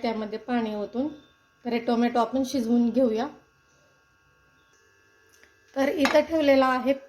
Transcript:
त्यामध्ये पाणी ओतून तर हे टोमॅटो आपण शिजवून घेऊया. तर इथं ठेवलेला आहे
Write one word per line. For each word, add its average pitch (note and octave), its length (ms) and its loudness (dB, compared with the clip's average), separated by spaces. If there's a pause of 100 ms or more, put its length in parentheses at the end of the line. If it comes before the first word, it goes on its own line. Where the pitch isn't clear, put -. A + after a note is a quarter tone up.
त्यामध्ये A3 360 -4
पाणी A3+ 360 -4
ओतून A3+ 340 -4 (560)
तर A#3+ 80 -6
हे A#3+ 60 0
टोमॅटो A#3+ 400 0
आपण B3 260 0
शिजवून A#3+ 460 0
घेऊया. A#3 360 0 (2500)
तर C4+ 120 2
इथं D4+ 320 2
ठेवलेला C#4+ 480 4
आहे B3+ 240 0 (160)